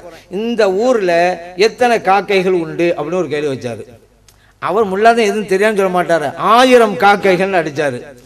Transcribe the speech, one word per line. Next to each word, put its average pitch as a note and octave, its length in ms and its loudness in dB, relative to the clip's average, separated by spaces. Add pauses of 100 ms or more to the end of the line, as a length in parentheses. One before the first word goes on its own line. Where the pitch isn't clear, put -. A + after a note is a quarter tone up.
(320)
இந்த G#3+ 400 -2
ஊர்ல F3+ 680 0 (140)
எத்தனை A3+ 460 0
காக்கைகள் F#3+ 500 0
உண்டு?" E3+ 460 -2
அப்படின்னு D3+ 160 -6
ஒரு F3+ 140 -4
கேள்வி D3 280 -4
வச்சாரு. A2+ 300 -10 (720)
அவர் F#3+ 280 -2
முல்லா F#3+ 160 -2
தான் A#3 140 6
எதுவும் G#3 300 -2
தெரியாதுன்னு G3+ 300 0
சொல்ல F3+ 260 0
மாட்டாரு, D3+ 320 -2
ஆயிரம் A3+ 600 4
காக்கைகள்னு F#3+ 680 2
அடிச்சாரு. C#3 380 -4 (220)